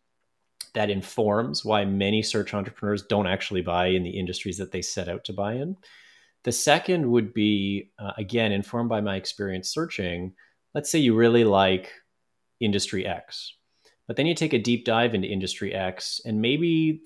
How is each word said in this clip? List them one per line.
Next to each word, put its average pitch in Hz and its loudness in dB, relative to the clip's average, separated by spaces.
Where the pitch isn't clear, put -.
that 104 0
informs 107 0
why 104 2
many 98 2
search 104 -2
entrepreneurs 104 -4
don't 101 0
actually 95 -2
buy 87 2
in 92 2
the 90 -6
industries 90 -6
that 95 -8
they 90 -6
set 87 -6
out 87 -8
to 101 -10
buy 101 -4
in. 160 -6
The 123 0
second 156 2
would 113 2
be, 101 0
uh, 98 -10
again, 110 0
informed 117 -2
by 107 0
my 101 -2
experience 95 -6
searching. 92 -6
Let's 147 -6
say 165 2
you 123 6
really 117 6
like 95 4
industry 101 -2
X, - -10
but 107 -8
then 143 2
you 170 2
take 156 0
a 123 4
deep 117 0
dive 113 2
into 92 0
industry 95 -4
X, 92 -6
and 107 -2
maybe 156 2